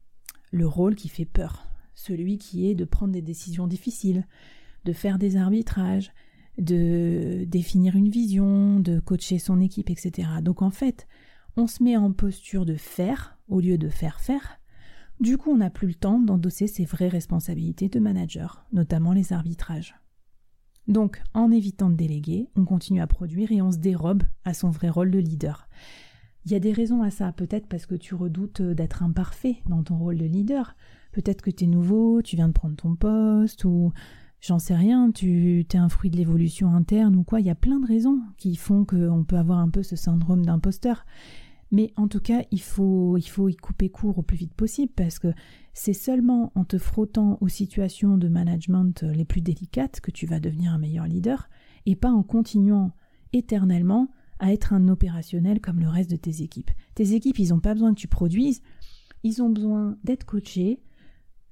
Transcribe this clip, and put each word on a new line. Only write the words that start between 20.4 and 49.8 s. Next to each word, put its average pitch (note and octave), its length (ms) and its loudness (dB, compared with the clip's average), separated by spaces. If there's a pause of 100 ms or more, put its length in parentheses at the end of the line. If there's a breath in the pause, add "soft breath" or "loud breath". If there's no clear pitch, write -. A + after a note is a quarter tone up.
Donc, G#3 340 0 (120)
en A3+ 180 4
évitant G3+ 380 2
de E3+ 60 4
déléguer, D#3+ 600 -2
on F#3+ 80 4
continue F3+ 380 0
à D#3+ 60 -2
produire F3+ 440 0
et G#3 100 2
on F#3 100 2
se F3 60 -2
dérobe F3+ 460 0 (220)
à F3+ 80 -2
son F3+ 160 -2
vrai E3 200 -2
rôle F3 220 0
de F#3+ 80 2
leader. D#3+ 480 -4 (800 loud breath)
Il E3 40 -6
y G#3 40 0
a G3 60 0
des G#3+ 100 0
raisons A#3 300 0
à G3+ 100 0
ça, F#3 220 -6
peut-être G#3 340 -6
parce E3+ 180 -8
que F#3 100 -6
tu F3 200 -10
redoutes F3+ 460 -6
d'être E3+ 420 -2
imparfait F3+ 540 -2 (100)
dans E3 160 0
ton E3 140 -2
rôle E3+ 180 -2
de E3 80 -2
leader. G3+ 540 -2 (340 soft breath)
Peut-être G3 300 -4
que F#3 100 -2
t'es F3 160 -2
nouveau, G#3+ 540 4
tu F3 160 -6
viens E3 100 4
de D#3+ 60 2
prendre D3+ 240 0
ton E3 180 -2
poste, G#3+ 720 2
ou F3 260 2 (480 loud breath)
j'en F3 180 0
sais E3+ 160 -2
rien, A#3 380 4
tu, F3 560 2
t'es F#3 100 0
un F3 120 6
fruit - 200 0
de E3 60 0
l'évolution E3+ 580 2
interne G3+ 440 4
ou F3+ 80 4
quoi. A3+ 160 0
Il F#3 60 0
y - 20 2
a E3+ 60 0
plein C4+ 260 2
de C4 40 0
raisons A#3+ 360 2 (160)
qui F3+ 180 -2
font G3+ 300 2
qu'on E3+ 400 2
peut F3+ 100 0
avoir F3 240 2
un E3+ 80 2
peu F#3+ 160 0
ce F3 140 -8
syndrome E3+ 480 2
d'imposteur. F#3 600 0 (680 loud breath)
Mais G#3+ 260 2
en G#3 100 2
tout G3+ 140 -4
cas, A#3 300 0
il F#3 100 -2
faut, F#3 560 2
il E3+ 100 -2
faut G3 220 0
y F3 80 -2
couper - 320 -2
court G3+ 280 -2
au F3 40 0
plus D#3+ 160 0
vite E3 160 -8
possible B3+ 420 -2
parce E3+ 240 -2
que E3+ 140 0 (400 loud breath)
c'est - 180 -4
seulement B3 640 0
en F#3 80 2
te F#3 140 -2
frottant G#3 640 0
aux F#3 80 2
situations G3 680 0
de F3 120 2
management F3 760 0
les D#3 220 -2
plus - 160 0
délicates F3+ 580 -4